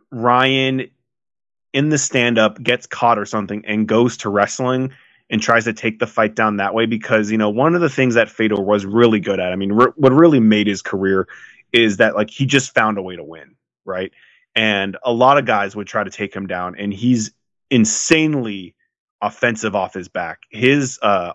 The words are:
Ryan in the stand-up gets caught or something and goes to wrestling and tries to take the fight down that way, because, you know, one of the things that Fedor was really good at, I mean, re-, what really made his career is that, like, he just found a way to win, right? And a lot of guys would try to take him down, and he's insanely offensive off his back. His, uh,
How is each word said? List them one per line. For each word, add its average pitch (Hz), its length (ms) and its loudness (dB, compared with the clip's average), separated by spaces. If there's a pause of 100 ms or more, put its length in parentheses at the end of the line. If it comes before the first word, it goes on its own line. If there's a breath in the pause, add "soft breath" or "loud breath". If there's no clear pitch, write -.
(120)
Ryan 131 760 0 (840)
in 143 160 0
the 151 80 0
stand-up 120 640 0
gets 120 240 -2
caught 117 320 0
or 104 80 -6
something 104 400 -8
and 107 220 -2
goes 113 300 2
to - 120 -6
wrestling 127 640 -2 (380 soft breath)
and 110 100 -2
tries 117 220 2
to 113 100 -4
take 113 240 -6
the 120 80 -2
fight 110 300 -2
down 107 220 0
that 98 180 -2
way, 113 100 0
because, 113 460 -2
you 110 60 -2
know, 107 120 0
one 131 240 0
of 175 80 0
the 160 80 0
things 131 240 0
that 113 160 2
Fedor 107 320 -2
was 101 240 0
really 110 340 4
good 95 200 -2
at, 90 120 -2
I 90 40 -4
mean, 98 180 -4
re-, 117 220 4
what 135 160 4
really 151 280 6
made 107 280 4
his 98 160 -4
career 95 440 -2 (440 loud breath)
is 113 260 2
that, 110 180 2
like, 107 140 -2
he - 160 -4
just 135 300 0
found 110 240 0
a - 20 -6
way 90 140 -10
to 85 80 -14
win, 76 320 -20 (300)
right? 92 260 -6 (440 soft breath)
And 101 480 -2
a 123 80 -2
lot 127 280 4
of 135 80 -4
guys 101 280 -2
would 104 120 -10
try 107 160 -4
to 95 80 -8
take - 240 -8
him 98 100 -8
down, 90 320 -8
and 101 160 -6
he's 113 380 0 (400)
insanely 123 1040 0 (480)
offensive 107 520 -2
off 92 200 -2
his 90 120 -10
back. 82 340 -10 (100)
His, 135 500 0
uh, 95 340 0